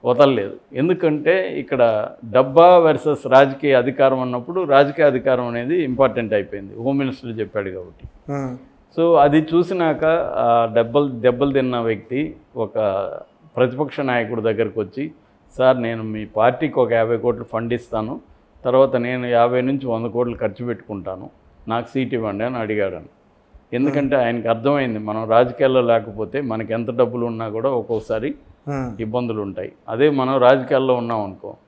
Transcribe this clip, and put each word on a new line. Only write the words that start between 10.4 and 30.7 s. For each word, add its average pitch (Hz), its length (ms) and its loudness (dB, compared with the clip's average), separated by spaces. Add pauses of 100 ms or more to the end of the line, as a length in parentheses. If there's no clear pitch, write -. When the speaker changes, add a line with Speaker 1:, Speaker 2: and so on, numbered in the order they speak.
Speaker 1:
దెబ్బలు, 117 340 2
దెబ్బలు 127 460 0
తిన్న 127 260 -2
వ్యక్తి 120 560 -4 (200)
ఒక 113 180 -6 (840)
ప్రతిపక్ష 127 420 -2
నాయకుడి 120 420 -2
దగ్గరకు 107 380 -2
వచ్చి, 131 320 -8 (460)
"సార్, 127 240 4
నేను 113 220 -6
మీ 107 220 -8
పార్టీకి 127 540 0
ఒక 117 120 2
యాభై 113 260 0
కోట్లు 117 260 -4
ఫండ్ 117 300 -4
ఇస్తాను, 117 460 -6 (460)
తర్వాత 131 300 4
నేను 123 320 -4
యాభై 120 340 4
నుంచి 135 260 -2
వంద 113 180 -4
కోట్లు 117 360 -2
ఖర్చు 110 240 -6
పెట్టుకుంటాను, 95 640 -10 (380)
నాకు 117 200 -4
సీట్ 131 260 -4
ఇవ్వండి" 110 300 -4
అని 123 140 -6
అడిగాడని. 104 480 -4 (680)
ఎందుకంటే 139 420 -2
Speaker 2:
Hmm. 127 100 2
Speaker 1:
ఆయనకు 117 240 -4
అర్థమైంది 120 500 -2
మనం 107 300 -6
రాజకీయాల్లో 123 520 4
లేకపోతే 113 600 -2
మనకి 113 320 -6
ఎంత 117 240 -6
డబ్బులు 120 280 0
ఉన్నా 113 240 -6
కూడా 113 200 -4
ఒక్కోసారి 117 680 -4 (340)
Speaker 2:
Hmm. 127 320 -8
Speaker 1:
ఇబ్బందులు 113 400 -4
ఉంటాయి. 95 300 -10 (180)
అదే 127 200 2
మనం 135 280 0
రాజకీయాల్లో 131 560 4